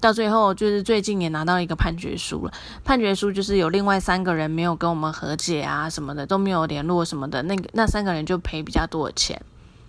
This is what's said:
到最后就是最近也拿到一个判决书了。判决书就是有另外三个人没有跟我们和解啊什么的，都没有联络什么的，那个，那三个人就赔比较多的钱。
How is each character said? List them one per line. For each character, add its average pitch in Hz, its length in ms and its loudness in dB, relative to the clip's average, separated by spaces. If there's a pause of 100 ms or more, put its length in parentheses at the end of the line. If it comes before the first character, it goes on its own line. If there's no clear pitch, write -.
到 226 100 6
最 220 180 2
后 208 240 4
就 214 140 0
是 208 160 2
最 220 180 2
近 196 200 0
也 165 80 0
拿 156 160 -2
到 180 160 2
一 175 40 -2
个 180 80 -4
判 170 220 0
决 175 220 -6
书 - 280 -6
了。 - 60 -8 (320)
判 262 160 2
决 202 160 2
书 202 160 0
就 196 100 0
是 202 140 0
有 175 140 4
另 196 160 2
外 196 120 4
三 185 240 0
个 180 140 2
人 156 160 0
没 160 100 0
有 170 140 2
跟 170 140 0
我 170 40 2
们 156 200 -2
和 156 240 -6
解 156 240 -2
啊 147 280 -4
什 151 140 -8
么 139 100 -8
的， 143 140 -6
都 196 100 2
没 196 120 2
有 170 160 2
联 147 200 -4
络 170 200 2
什 165 120 -6
么 139 120 -6
的， 135 140 -2
那 185 120 -2
个， 190 160 -4
那 220 160 2
三 208 160 2
个 196 80 0
人 156 140 -2
就 180 120 0
赔 165 240 -6
比 160 120 -8
较 165 120 2
多 156 220 -2
的 - 60 -8
钱。 - 280 -4 (480)